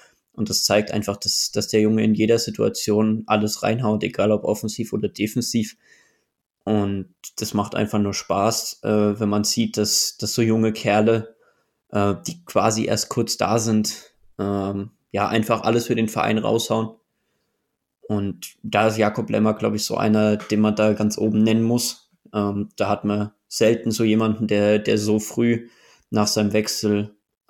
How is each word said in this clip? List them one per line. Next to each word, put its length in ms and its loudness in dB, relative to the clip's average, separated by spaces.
Und 180 -4
das 140 -2
zeigt 280 2
einfach, 240 -2
dass, 360 -4
dass 160 -2
der 120 2
Junge 240 4
in 100 4
jeder 240 2
Situation 880 0
alles 360 0
reinhaut, 400 0
egal 300 0
ob 120 0
offensiv 480 -4
oder 160 -2
defensiv. 680 -4
Und 500 -2
das 160 -6
macht 220 -2
einfach 240 -2
nur 160 0
Spaß, 680 -2
äh, 380 2
wenn 80 0
man 160 0
sieht, 320 -2
dass, 400 0
dass 180 -6
so 80 0
junge 300 2
Kerle, 640 2
äh, 240 0
die 200 -10
quasi 400 0
erst 240 -2
kurz 260 -2
da 220 0
sind, 560 -2
ähm, 520 -4
ja, 160 0
einfach 340 0
alles 240 0
für 80 0
den 140 0
Verein 300 0
raushauen. 580 -2
Und 540 -4
da 260 2
ist 80 -2
Jakob 340 0
Lemmer, 240 2
glaub 200 -2
ich, 100 -4
so 120 -4
einer, 400 2
den 240 -2
man 140 4
da 200 4
ganz 240 -2
oben 240 2
nennen 200 4
muss. 480 -2
Ähm, 440 -2
da 120 -2
hat 160 -2
man 260 -2
selten 440 0
so 120 -2
jemanden, 460 2
der, 300 4
der 200 0
so 220 0
früh 480 -2
nach 160 2
seinem 260 0
Wechsel, 640 -2